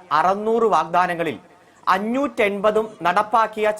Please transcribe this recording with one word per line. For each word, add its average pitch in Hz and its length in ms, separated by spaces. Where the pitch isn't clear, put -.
അറുന്നൂറ് 208 500
വാഗ്ദാനങ്ങളിൽ 170 760
അഞ്ഞൂറ്റെൺപതും 214 1120
നടപ്പാക്കിയ 214 760